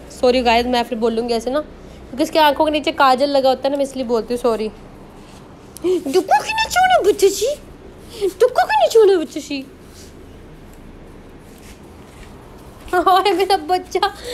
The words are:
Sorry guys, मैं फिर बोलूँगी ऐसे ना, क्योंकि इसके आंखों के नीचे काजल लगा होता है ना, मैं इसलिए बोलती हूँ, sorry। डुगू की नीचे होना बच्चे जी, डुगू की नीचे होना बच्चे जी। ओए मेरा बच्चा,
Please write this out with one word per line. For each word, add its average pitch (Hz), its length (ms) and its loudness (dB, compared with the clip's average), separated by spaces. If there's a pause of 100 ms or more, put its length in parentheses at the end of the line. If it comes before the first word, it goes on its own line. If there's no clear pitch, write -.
(120)
Sorry 254 300 2
guys, 233 240 2
मैं 247 160 0
फिर 233 160 -8
बोलूँगी 233 360 -2
ऐसे 226 160 -4
ना, 285 100 -2
क्योंकि - 640 -10
इसके 320 160 0
आंखों 302 260 4
के 302 60 0
नीचे 302 240 -2
काजल 262 340 4
लगा 269 200 2
होता 254 160 0
है 269 60 -2
ना, 285 60 -2
मैं 277 80 -2
इसलिए 269 220 -6
बोलती 226 280 -2
हूँ, - 80 -6
sorry। 220 260 -2 (1160)
डुगू 359 580 0
की 855 100 -6
नीचे 880 280 -2
होना 740 220 4
बच्चे 392 280 2
जी, 480 240 -4 (680)
डुगू 466 420 0
की 831 160 -2
नीचे 622 180 2
होना 392 220 6
बच्चे 311 200 -8
जी। 269 240 -10 (3250)
ओए 370 360 2
मेरा 381 260 0
बच्चा, 359 500 -4 (260)